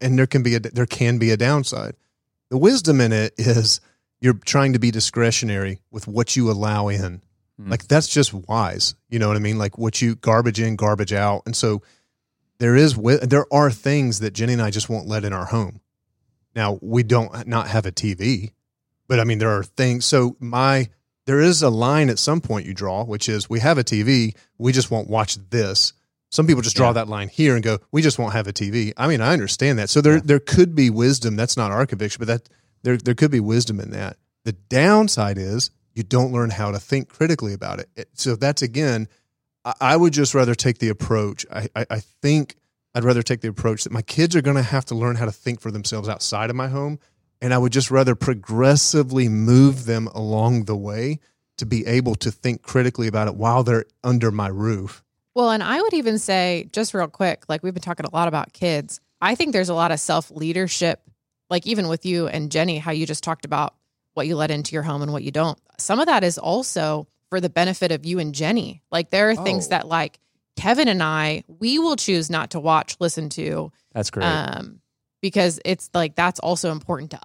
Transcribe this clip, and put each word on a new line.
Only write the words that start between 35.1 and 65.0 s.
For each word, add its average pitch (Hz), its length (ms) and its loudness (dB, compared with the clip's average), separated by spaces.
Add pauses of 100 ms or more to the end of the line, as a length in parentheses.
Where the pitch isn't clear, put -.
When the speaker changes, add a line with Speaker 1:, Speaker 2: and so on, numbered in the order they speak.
Speaker 1:
is 98 320 -4 (240)
you 113 80 -4
don't 127 300 2
learn 120 180 0
how 104 220 -4
to 101 80 -4
think - 280 -4
critically 156 440 -2
about 95 280 -10
it. - 140 -14
It, - 200 -14
so 127 220 -4
that's, 139 260 0
again, 120 440 0 (580)
I, 120 160 -6
I 139 160 4
would 170 160 6
just 143 220 2
rather 123 220 4
take 123 220 0
the 113 100 0
approach. 104 640 -4
I, 101 240 -8
I, 113 120 -4
I 110 120 -6
think - 560 -2 (380)
I'd 120 100 -2
rather 123 180 4
take 117 200 -4
the 113 60 -4
approach 110 360 -4
that 104 80 -10
my 113 100 -4
kids 165 320 0
are 156 80 4
gonna 139 200 2
have 127 240 -2
to - 100 -8
learn 120 200 -2
how 117 100 -2
to 107 60 -4
think 120 280 -8
for 113 100 -10
themselves 104 380 -8
outside 110 420 -6
of 120 60 -6
my 131 120 -4
home. 143 300 -6 (420)
And 127 140 0
I 127 40 4
would 123 140 2
just 131 200 0
rather 131 220 4
progressively 131 1120 2
move 123 560 6
them 113 240 -2
along 110 560 0
the 107 120 -4
way 110 440 -6 (380)
to 120 80 -8
be 110 200 -2
able 123 300 2
to - 140 -4
think 120 320 -4
critically 123 440 0
about 107 220 0
it 95 80 -6
while 117 260 2
they're 117 220 2 (180)
under 120 300 2
my 101 160 -4
roof. 101 540 -4 (320)
Speaker 3:
Well, 240 160 2
and 220 120 0
I 262 200 -2
would 427 120 -2
even 226 240 -2
say, 180 540 -2
just 214 220 -4
real 175 140 -2
quick, - 400 -4
like, 156 140 -6
we've 185 120 -6
been 175 80 -10
talking 165 240 -8
a - 80 -10
lot 170 140 0
about 156 240 -4
kids. 151 480 -4 (200)
I 202 140 2
think 302 180 -2
there's 185 160 0
a 175 60 -2
lot 170 160 2
of 156 80 -2
self-leadership, 165 1040 -4 (480)
like, 180 160 -2
even 208 220 -2
with 160 180 -6
you 170 220 -2
and 151 240 -6
Jenny, 156 260 0
how 156 140 -6
you 160 120 -4
just 156 200 -8
talked 160 200 -6
about 147 300 -4 (400)
what 147 140 -4
you 165 80 -2
let 151 160 -2
into 147 220 -6
your 151 100 -4
home 147 180 -4